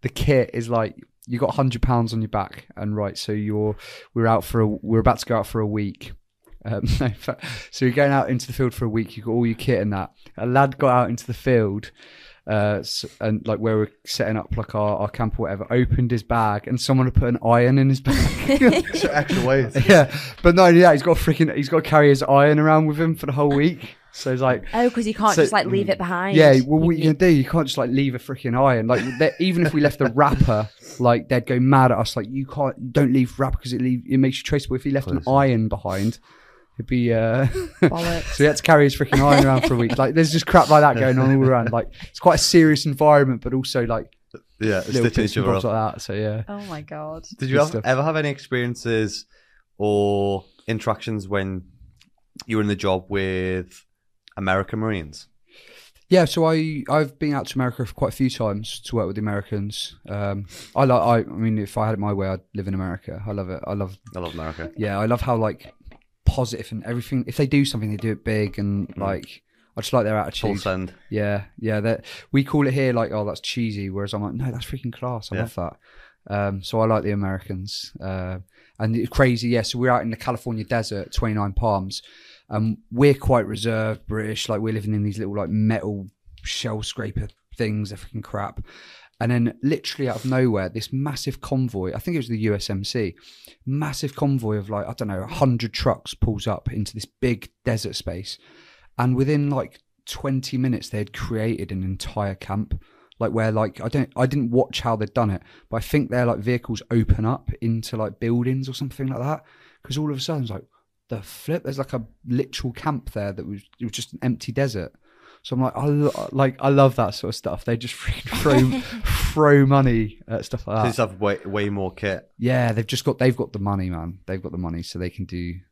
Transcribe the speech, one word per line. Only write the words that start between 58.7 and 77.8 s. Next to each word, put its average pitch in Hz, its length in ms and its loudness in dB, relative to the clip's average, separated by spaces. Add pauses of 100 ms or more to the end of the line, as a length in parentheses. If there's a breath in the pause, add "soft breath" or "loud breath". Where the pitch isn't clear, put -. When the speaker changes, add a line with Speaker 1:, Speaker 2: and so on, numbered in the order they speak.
Speaker 1:
to 123 100 -6
work 104 120 0
with 98 100 -6
the 107 40 -6
Americans. 104 720 -6 (120)
Um, 101 380 -6 (300 loud breath)
I 135 100 4
like, 123 160 4
I, 117 160 4 (120)
I - 60 -12
mean, 110 220 0
if 101 200 -6
I 110 100 0
had 113 60 0
it 98 60 -4
my 104 140 -2
way, 98 160 -2
I'd 95 100 -4 (160)
live 98 120 -6
in 98 60 -4
America. 92 540 -8
I 107 60 -6
love 98 160 -6
it. 92 180 -8
I 95 60 -6
love 98 240 -6 (180)
Speaker 2:
I 92 40 -8
love 82 140 -8
America. 80 440 -10
Speaker 1:
Yeah, 101 200 -4
I 107 80 -2
love 117 160 0
how, 123 140 0
like, - 380 -4 (520)
positive 117 460 -2
and 110 140 -10
everything. 120 420 -4
If - 80 -10
they 147 120 2
do 139 180 4
something, 110 260 -4
they 107 60 -6
do 110 160 -4
it 104 100 -10
big 107 340 -2
and, 101 380 -2
Speaker 2:
Mm. - 60 -10
Speaker 1:
like, - 420 -6 (320)
I 113 60 -10
just - 100 -6
like 120 140 2
their 107 120 0
attitude. - 240 -6
Speaker 2:
Full 104 160 -2
send. 92 360 -4 (160)
Speaker 1:
Yeah, 104 340 -2 (160)
yeah. 107 220 -2
That, 113 240 -2 (260 loud breath)
we 135 140 2
call 143 220 2
it 131 60 -2
here, 131 200 0
like, 113 180 -2
"Oh, 104 140 -4
that's - 160 -8
cheesy," 104 500 -4
whereas 101 220 -6
I'm 104 100 -4
like, 98 100 -6
"No, 127 180 -6
that's 120 140 -10
freaking 127 280 -8
class. 123 380 -8
I 95 40 -6
Speaker 2:
Yeah. 92 60 -2
Speaker 1:
love 113 140 -6
that." 87 220 -8 (520 soft breath)
Um, 101 340 -4
so - 160 -4
I 110 80 4
like 110 160 2
the 101 80 -2
Americans. 98 800 -6 (100)